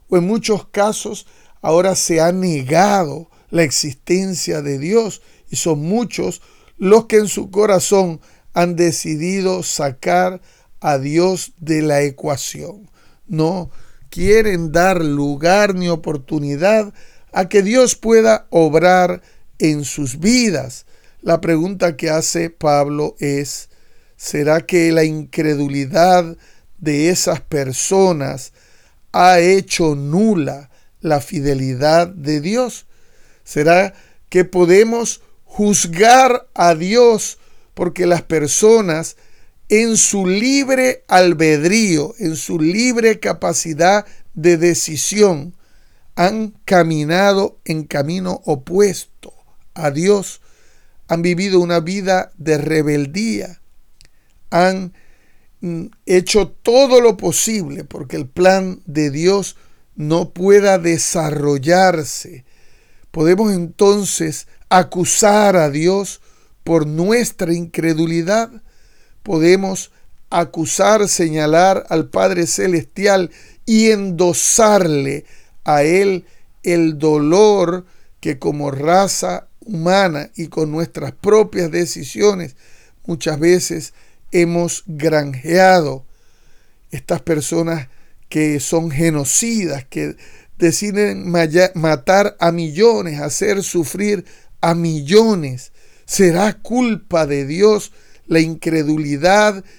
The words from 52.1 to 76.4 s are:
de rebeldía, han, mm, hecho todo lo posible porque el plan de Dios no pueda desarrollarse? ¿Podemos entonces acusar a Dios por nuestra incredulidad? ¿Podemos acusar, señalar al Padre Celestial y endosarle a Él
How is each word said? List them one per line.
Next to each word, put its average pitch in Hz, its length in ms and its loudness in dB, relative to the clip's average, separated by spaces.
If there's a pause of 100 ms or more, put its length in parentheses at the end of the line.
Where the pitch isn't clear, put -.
de 151 220 -2
rebeldía, 156 1000 -4 (920)
han, 185 440 0 (640)
mm, 170 260 -8 (200)
hecho 185 420 2
todo 254 520 4
lo 226 160 4
posible 185 680 -4
porque 160 320 -12
el 147 100 -8
plan 185 600 0
de 151 240 -2
Dios 180 460 0 (380)
no 160 360 -2
pueda 196 480 4
desarrollarse? 156 1700 0 (640)
¿Podemos 185 420 2
entonces 175 960 -2 (220)
acusar 196 840 2
a 151 140 2
Dios 180 500 -2 (440)
por 165 220 0
nuestra 175 640 -2
incredulidad? 170 1000 -2 (720)
¿Podemos 185 720 0 (380)
acusar, 180 800 0
señalar 165 840 2
al 160 200 -2
Padre 185 360 0
Celestial 190 840 -2 (360)
y 220 240 4
endosarle 180 1300 2 (400)
a 147 180 2
Él 185 440 0 (360)